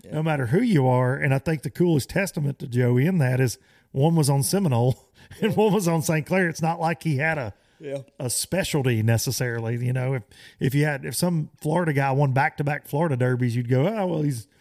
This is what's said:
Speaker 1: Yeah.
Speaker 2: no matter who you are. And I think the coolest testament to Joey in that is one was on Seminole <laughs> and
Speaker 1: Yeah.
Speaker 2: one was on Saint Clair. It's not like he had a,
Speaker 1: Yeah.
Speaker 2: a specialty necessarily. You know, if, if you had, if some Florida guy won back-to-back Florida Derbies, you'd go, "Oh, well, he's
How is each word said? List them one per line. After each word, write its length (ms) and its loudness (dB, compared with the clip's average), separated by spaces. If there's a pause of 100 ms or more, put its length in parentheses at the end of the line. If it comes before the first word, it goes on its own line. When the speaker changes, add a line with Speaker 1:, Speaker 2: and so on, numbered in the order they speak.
Speaker 1:
Yeah. 100 -12
Speaker 2:
no 80 -2
matter 240 0
who 140 2
you 260 4
are. 300 2
And 160 0
I 60 2
think 240 -2
the 80 -6
coolest 400 2
testament 480 -2
to 80 -10
Joey 400 2
in 120 0
that 220 2
is 180 0 (340)
one 240 2
was 120 2
on 140 2
Seminole 680 0 (140)
<laughs> 180 -16
and 120 0
Speaker 1:
Yeah. 40 0
Speaker 2:
one 160 4
was 160 0
on 140 0
Saint 240 -2
Clair. 240 0
It's 100 -10
not 200 -2
like 240 -2
he 140 0
had 200 0
a, 160 -8 (240)
Speaker 1:
Yeah. 200 -10 (200)
Speaker 2:
a 100 -6
specialty 760 0
necessarily. 720 0
You 160 -2
know, 220 -2
if, 100 -6 (340)
if 160 -2
you 100 2
had, 200 -4
if 100 -8
some 360 -2 (100)
Florida 320 0
guy 180 0
won 220 2
back-to-back 560 -2
Florida 280 -2
Derbies, 400 0
you'd 120 -4
go, 180 4
"Oh, 200 -2
well, 160 -2
he's 260 -4 (120)